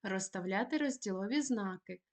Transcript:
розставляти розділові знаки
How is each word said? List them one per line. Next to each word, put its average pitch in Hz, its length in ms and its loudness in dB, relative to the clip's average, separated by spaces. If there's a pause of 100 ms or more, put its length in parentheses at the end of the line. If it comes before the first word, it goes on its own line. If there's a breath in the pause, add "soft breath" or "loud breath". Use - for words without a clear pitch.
розставляти 190 720 0
розділові 254 640 0
знаки 202 580 -2 (140)